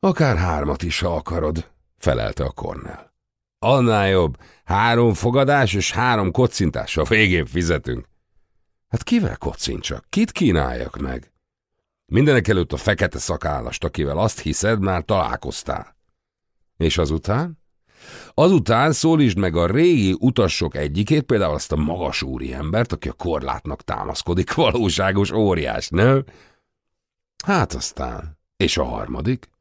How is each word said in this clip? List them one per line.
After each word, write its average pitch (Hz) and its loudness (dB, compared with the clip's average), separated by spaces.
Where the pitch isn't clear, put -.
Akár 160 2
hármat 76 0
is, 85 -4
ha 87 -2
akarod, 80 -4
felelte 57 -2
a 65 -4
Cornell. - -12
Annál 113 4
jobb. 87 2
Három 117 4
fogadás 127 2
és 98 -2
három 110 0
kocintás. 85 0
A 78 2
végén 92 2
fizetünk. 80 -4
Hát - -2
kivel 233 0
kocincsak? - -8
Kit 220 0
kínáljak 69 0
meg? 65 -8
Mindenekelőtt 113 2
a 73 -4
fekete 95 0
szakállast, 73 -6
akivel 73 -2
azt 113 -2
hiszed, 101 0
már 92 0
találkoztál. - -4
És 82 0
azután? 98 -2
Azután 151 4
szólítsd 151 2
meg 90 0
a 85 2
régi 117 4
utasok 98 0
egyikét, 92 0
például 98 0
azt - -6
a 73 0
magas 78 -2
úriembert, 67 -4
aki - -6
a - -8
korlátnak 71 -6
támaszkodik, - -4
<laughs> 160 4
valóságos 98 2
óriás, 82 0
nem? 131 4
Hát 180 0
aztán. - -8
És 87 0
a 76 0
harmadik? 76 -6